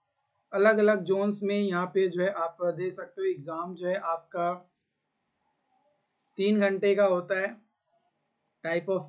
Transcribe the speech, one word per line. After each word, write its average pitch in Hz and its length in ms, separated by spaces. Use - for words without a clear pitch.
अलग-अलग 208 500
zones 202 400
में 202 180
यहाँ 185 260
पे 190 220
जो 175 140
है 196 80
आप 170 320
देख 175 300
सकते 180 280
हो, 190 60
एग्जाम 165 480
जो 175 120
है 180 100
आपका 175 580
तीन 208 240
घंटे 196 340
का 202 100
होता 185 360
है। 202 260
Type 165 240
of 180 180